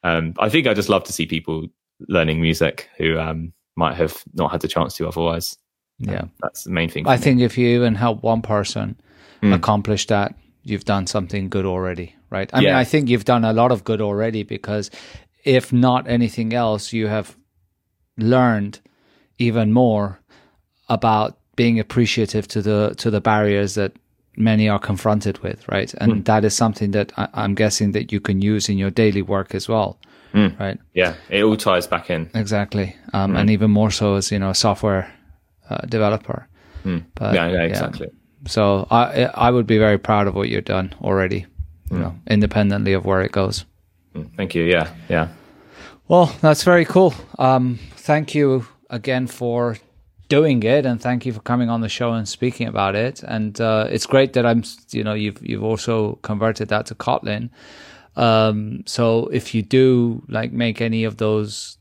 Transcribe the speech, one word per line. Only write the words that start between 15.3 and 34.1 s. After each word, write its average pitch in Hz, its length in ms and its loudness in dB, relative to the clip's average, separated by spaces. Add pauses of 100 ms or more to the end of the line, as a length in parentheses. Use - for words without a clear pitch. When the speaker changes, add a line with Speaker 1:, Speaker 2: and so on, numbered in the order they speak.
Speaker 2:
if 127 280 2
not 127 360 2
anything 117 440 0
else, 110 400 -2
you 110 140 -2
have 107 300 -4 (840)
learned 113 600 2 (580)
even 113 340 2
more 107 480 2 (680)
about 110 500 0 (180)
being 117 220 2
appreciative 107 720 0
to 113 140 -4
the, 104 360 0
to 117 120 -2
the 104 100 0
barriers 104 540 2
that 98 180 -4 (440)
many 107 320 4
are 101 100 2
confronted 104 640 -2
with, - 260 -8
right? - 300 -4
And 110 140 2
Speaker 1:
Mm. 101 120 -2
Speaker 2:
that 107 200 4
is 104 100 2
something 107 380 0
that 104 240 -2
I, - 180 -4
I'm 101 200 -2
guessing 104 380 0
that 104 200 -4
you 101 80 -2
can 98 220 -2
use 104 260 0
in 101 100 0
your 98 120 -2
daily 101 320 2
work 95 320 -4
as 95 140 -6
well, 107 300 -2 (360)
Speaker 1:
Mm. 98 260 2
Speaker 2:
right? 98 180 -6 (160)
Speaker 1:
Yeah, 90 200 2 (140)
it 101 140 2
all 107 140 4
ties 92 300 2
back - 240 -4
in. 80 240 -4
Speaker 2:
Exactly. 101 600 -4 (160)
Um, 98 200 0
Speaker 1:
Mm. 90 80 0
Speaker 2:
and 104 100 4
even 107 200 4
more 104 200 4
so 101 240 0